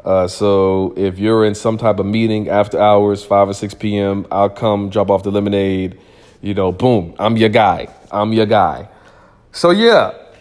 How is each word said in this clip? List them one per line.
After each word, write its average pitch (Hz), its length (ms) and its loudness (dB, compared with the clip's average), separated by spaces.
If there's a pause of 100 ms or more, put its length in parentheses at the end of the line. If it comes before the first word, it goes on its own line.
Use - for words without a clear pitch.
Uh, 92 220 0
so 95 680 0
if 95 240 -4
you're 110 240 2
in 104 100 2
some 110 240 -4
type 107 220 0
of 98 60 -2
meeting 107 420 -2
after 101 320 0
hours, 104 420 2
five 101 280 2
or 98 40 -4
six 101 200 -10
P 104 240 -6
M, 98 340 -4
I'll 101 160 2
come 101 420 -2
drop 98 220 0
off 92 120 0
the 104 60 -6
lemonade, 98 680 -2 (440)
you 101 120 -6
know, 95 180 -2
boom, 95 480 0
I'm 110 160 0
your 110 140 4
guy. 104 400 0 (200)
I'm 107 220 -2
your 110 140 2
guy. 92 420 0 (640)
So 175 200 0
yeah, 202 420 4 (280)